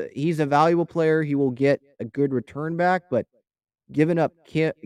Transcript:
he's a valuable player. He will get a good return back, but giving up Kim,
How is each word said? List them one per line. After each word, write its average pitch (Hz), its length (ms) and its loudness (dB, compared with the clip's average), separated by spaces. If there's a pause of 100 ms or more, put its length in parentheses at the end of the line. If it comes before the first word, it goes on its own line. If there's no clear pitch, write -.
(120)
he's 156 280 -2
a 147 60 0
valuable 165 380 2
player. 160 380 0
He 147 120 -4
will 139 180 0
get 135 280 0 (200)
a 117 40 -8
good 135 300 -2
return 151 420 -8
back, 180 340 0
but 110 140 0 (680)
giving 160 280 0
up 151 140 0 (140)
Kim, 156 280 -2 (120)